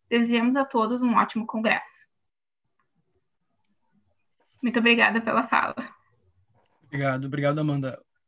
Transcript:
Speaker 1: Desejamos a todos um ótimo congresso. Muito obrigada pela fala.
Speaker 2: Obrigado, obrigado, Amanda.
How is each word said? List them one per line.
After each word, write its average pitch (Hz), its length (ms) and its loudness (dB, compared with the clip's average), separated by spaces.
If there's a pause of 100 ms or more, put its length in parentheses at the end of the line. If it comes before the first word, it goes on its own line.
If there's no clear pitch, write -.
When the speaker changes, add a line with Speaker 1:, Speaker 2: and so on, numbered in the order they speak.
Speaker 1:
Desejamos 233 460 2
a 277 80 2
todos 247 400 -2
um 233 120 2
ótimo - 300 0
congresso. - 640 -4 (2500)
Muito 233 160 0
obrigada 226 400 4
pela 226 300 -2
fala. - 260 -2 (1120)
Speaker 2:
Obrigado, 139 400 -2
obrigado, 143 340 -2
Amanda. 139 420 -4 (260)